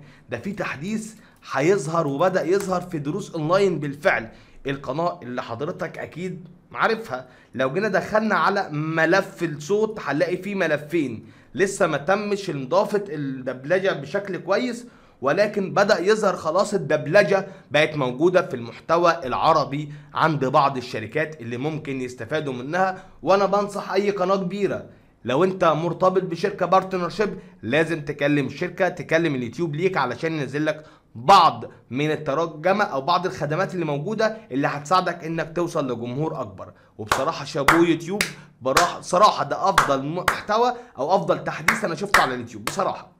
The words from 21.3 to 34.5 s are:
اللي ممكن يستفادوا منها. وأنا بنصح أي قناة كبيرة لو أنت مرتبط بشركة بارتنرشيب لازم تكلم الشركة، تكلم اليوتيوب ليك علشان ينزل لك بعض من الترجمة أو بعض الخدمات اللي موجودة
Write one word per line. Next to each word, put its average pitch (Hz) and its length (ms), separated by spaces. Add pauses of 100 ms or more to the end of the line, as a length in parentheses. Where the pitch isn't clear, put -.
اللي 117 160
ممكن 139 440
يستفادوا 131 520
منها. 175 500 (180)
وأنا 190 240
بنصح 196 460
أي 196 200
قناة 180 240
كبيرة 180 500 (400)
لو 127 180
أنت 190 200
مرتبط 170 600
بشركة 180 420
بارتنرشيب 185 760 (220)
لازم 156 440
تكلم 143 400
الشركة، 180 440
تكلم 160 460
اليوتيوب 131 400
ليك 185 220
علشان 139 360
ينزل 147 320
لك 151 200 (300)
بعض 131 500 (240)
من 143 220
الترجمة 156 720
أو 139 180
بعض 175 240
الخدمات 175 480
اللي 175 120
موجودة 208 520 (140)